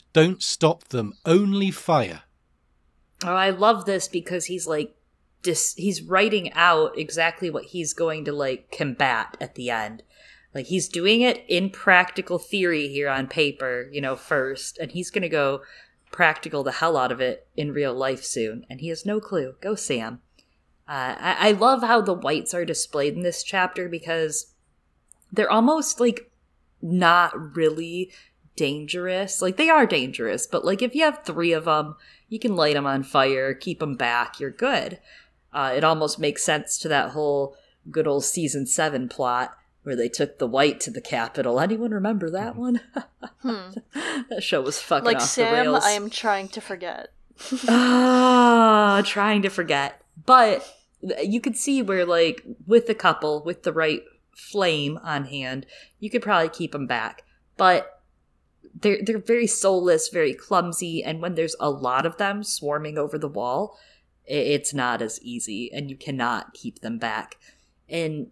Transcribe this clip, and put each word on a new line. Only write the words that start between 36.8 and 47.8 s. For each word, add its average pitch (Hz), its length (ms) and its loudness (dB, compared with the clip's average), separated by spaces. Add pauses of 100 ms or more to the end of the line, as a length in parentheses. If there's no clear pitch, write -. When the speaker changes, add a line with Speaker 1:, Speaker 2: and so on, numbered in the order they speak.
Speaker 2:
that 143 220 0
whole 143 460 0 (340)
good 147 160 0
old 143 180 0
season 143 420 -2
seven 139 420 -2
plot 123 480 -2 (260)
where 135 140 -6
they 120 120 0
took - 300 -4
the 135 80 -2
white 135 340 2
to - 100 -6
the 120 100 -12
Capitol. 123 600 -2
Anyone 220 320 -2
remember 202 380 -2
that 202 220 -6
Speaker 1:
Mm-hmm. - 80 -12
Speaker 2:
one? 247 260 0
<laughs> - 40 -20 (520)
Speaker 3:
Hmm. 202 280 -6 (600)
Speaker 2:
That 214 140 -6
show 156 160 0
was 135 200 -4
fucking 175 240 0
Speaker 3:
Like 233 120 4
Speaker 2:
off 240 120 0
Speaker 3:
Sam, 233 380 2
Speaker 2:
the 254 60 2
rails. 269 120 4
Speaker 3:
I 208 80 0
am 208 180 -4
trying 196 400 -2
to 220 100 -10
forget. 175 480 -12 (280)
<laughs> 254 320 -6
Speaker 2:
Ah, 240 1400 6